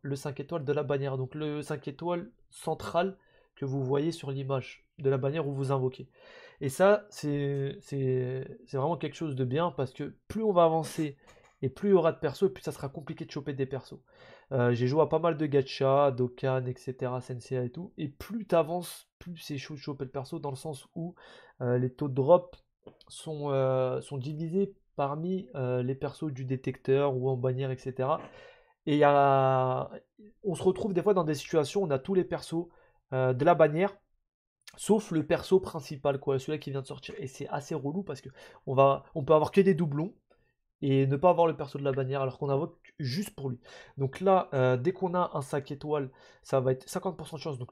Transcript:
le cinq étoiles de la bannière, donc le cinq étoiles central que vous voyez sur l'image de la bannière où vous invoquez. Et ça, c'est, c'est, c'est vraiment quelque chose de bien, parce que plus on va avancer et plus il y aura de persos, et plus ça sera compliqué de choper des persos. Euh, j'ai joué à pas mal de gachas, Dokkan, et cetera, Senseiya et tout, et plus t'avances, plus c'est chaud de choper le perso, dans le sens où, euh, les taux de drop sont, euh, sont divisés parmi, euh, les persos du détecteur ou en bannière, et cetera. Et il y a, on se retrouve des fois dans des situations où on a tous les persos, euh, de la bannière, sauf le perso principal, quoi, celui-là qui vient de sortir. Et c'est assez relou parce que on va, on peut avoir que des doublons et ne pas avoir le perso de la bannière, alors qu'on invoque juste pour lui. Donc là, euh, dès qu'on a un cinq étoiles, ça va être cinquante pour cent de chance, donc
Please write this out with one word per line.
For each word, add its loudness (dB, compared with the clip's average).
le -4
cinq -8
étoiles -6
de 0
la 0
bannière, -2
donc -6
le -4
cinq -8
étoiles -4
central -2
que -8
vous -2
voyez 0
sur -8
l'image -6
de 0
la 4
bannière -2
où -4
vous -2
invoquez. -2
Et -2
ça, 4
c'est, -2
c'est, -2
c'est -6
vraiment -2
quelque -6
chose -4
de 0
bien, 0
parce -4
que -10
plus -4
on 2
va 6
avancer 0
et 0
plus -2
il 6
y 10
aura 6
de -8
persos, 0
et -10
plus -16
ça -6
sera -8
compliqué -12
de -14
choper -8
des -2
persos. -10
Euh, 4
j'ai 2
joué 4
à 6
pas 2
mal 0
de 0
gachas, 4
Dokkan, -2
et -6
cetera, -6
Senseiya -6
et -4
tout, -14
et -6
plus -10
t'avances, -2
plus -14
c'est -10
chaud -12
de -12
choper -8
le -10
perso, -8
dans -6
le -8
sens -12
où, -8
euh, 2
les 0
taux -4
de -6
drop 4
sont, -8
euh, 0
sont -10
divisés -4
parmi, -4
euh, -2
les -2
persos -6
du -8
détecteur 0
ou -2
en 0
bannière, -2
et -6
cetera. -2
Et 2
il 4
y 6
a, 4
on -2
se -6
retrouve 2
des 0
fois 4
dans 2
des 0
situations 0
où -2
on -2
a 2
tous -4
les 4
persos, -6
euh, 2
de 0
la 8
bannière, 4
sauf 2
le 0
perso 4
principal, -4
quoi, 0
celui-là -6
qui -10
vient -6
de -14
sortir. -14
Et -8
c'est -10
assez -6
relou -4
parce -10
que -18
on -4
va, 6
on -4
peut 6
avoir 4
que 4
des 6
doublons -2
et 4
ne 2
pas 6
avoir 6
le 0
perso -8
de -6
la 0
bannière, -2
alors -4
qu'on -2
invoque 0
juste -6
pour -6
lui. -8
Donc -4
là, 4
euh, 4
dès 0
qu'on -4
a 0
un -4
cinq -6
étoiles, -4
ça 0
va 2
être -8
cinquante -4
pour -12
cent -10
de -10
chance, -6
donc -10